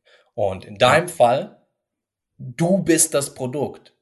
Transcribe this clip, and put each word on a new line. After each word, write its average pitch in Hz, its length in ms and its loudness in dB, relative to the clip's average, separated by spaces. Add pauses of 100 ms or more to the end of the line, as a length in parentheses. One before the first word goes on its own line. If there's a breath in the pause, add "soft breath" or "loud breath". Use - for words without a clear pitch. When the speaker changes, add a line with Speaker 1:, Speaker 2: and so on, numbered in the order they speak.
(340 soft breath)
Speaker 1:
Und 98 320 -4
in 104 120 -14
deinem 143 300 4
Speaker 2:
Ja. - 60 -12
Speaker 1:
Fall, 131 520 0 (720)
du 165 400 -2
bist 160 360 2
das 143 200 -4
Produkt. 127 680 -8